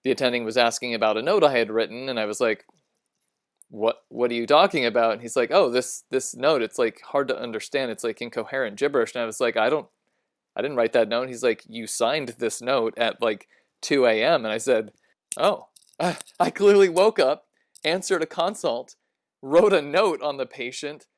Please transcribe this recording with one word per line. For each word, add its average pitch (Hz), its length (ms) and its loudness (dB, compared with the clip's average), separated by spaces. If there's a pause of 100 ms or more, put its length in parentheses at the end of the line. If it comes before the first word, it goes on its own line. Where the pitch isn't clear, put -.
the 131 60 0
attending 123 340 -2
was 113 120 -4
asking 120 380 0
about 107 220 0
a 110 60 -4
note 175 220 2
I 135 140 4
had 110 120 0
written, 113 380 -4
and 123 100 -4
I 110 80 -2
was 104 140 -8
like, 113 240 0 (1040)
"What, 110 400 -4
what 120 220 -2
are 120 40 -4
you 117 120 -4
talking 139 400 4
about?" 113 260 2
And 107 100 -6
he's 117 140 -8
like, 120 160 0
"Oh, 170 160 4
this, 123 420 -4
this 127 260 -4
note, 135 260 2
it's, - 160 -6
like, 117 240 -2
hard 139 260 -2
to 113 120 -4
understand. 120 500 -6
It's, 110 140 -10
like, 113 180 -6
incoherent 117 540 -6
gibberish." 120 380 0
And 123 80 -4
I 117 40 -2
was 110 140 -10
like, 117 160 0
"I 113 120 2
don't, 143 200 -2 (640)
I - 80 -4
didn't 139 140 -4
write 117 160 2
that 113 160 2
note." 117 140 -2
And 131 80 -8
he's 117 120 -10
like, 117 260 0
"You 110 180 -12
signed 120 520 -2
this 120 240 -4
note 120 340 -2
at, 117 240 -2
like, 110 280 -4 (320)
two 135 260 2
A 110 160 2
M." 139 220 2
And 110 80 -4
I 110 60 -4
said, 110 340 0 (440)
"Oh." 180 300 -2 (160)
<laughs> - 580 -8
I 175 100 0
clearly 202 380 6
woke 190 300 2
up, 147 280 0 (380)
answered 175 380 0
a 160 40 -2
consult, 156 680 -4 (480)
wrote 170 300 4
a 170 100 2
note 156 400 0
on 143 140 -4
the 131 100 -6
patient 139 600 -12 (120)